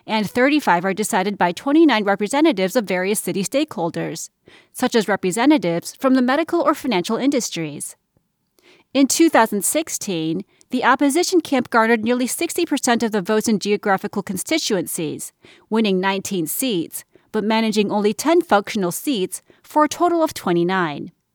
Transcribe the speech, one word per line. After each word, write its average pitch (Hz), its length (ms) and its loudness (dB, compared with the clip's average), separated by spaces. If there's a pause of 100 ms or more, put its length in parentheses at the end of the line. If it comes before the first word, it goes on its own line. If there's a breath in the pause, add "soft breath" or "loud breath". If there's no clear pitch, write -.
and 214 220 -2
thirty-five 247 560 2
are 190 100 -2
decided 196 420 -2
by 180 160 2
twenty-nine 277 520 4
representatives 202 720 0
of 226 120 0
various 190 340 -2
city 185 240 -4
stakeholders, 165 840 -4 (420 soft breath)
such - 240 -2
as 214 120 2
representatives 190 880 0
from 262 200 2
the 262 80 4
medical 311 400 0
or 285 120 2
financial 220 440 -2
industries. 196 800 -4 (1000 soft breath)
In 277 120 4
two 330 220 4
thousand 220 340 4
sixteen, 185 800 -4 (280 soft breath)
the 254 140 -2
opposition 294 580 2
camp - 260 -2
garnered 226 340 2
nearly 240 240 0
sixty 339 380 -4
percent 247 380 0
of 220 100 0
the 208 100 0
votes 214 240 0
in 220 120 2
geographical 202 640 -2
constituencies, 180 1080 -4 (360 soft breath)
winning 214 320 0
nineteen 196 460 -2
seats, - 580 -4 (260 soft breath)
but 214 140 -4
managing 220 480 0
only 208 220 0
ten 339 260 2
functional 202 500 0
seats 190 520 -4 (200 soft breath)
for 302 220 0
a 294 40 2
total 339 360 2
of 311 80 -2
twenty-nine. 170 800 -2 (220)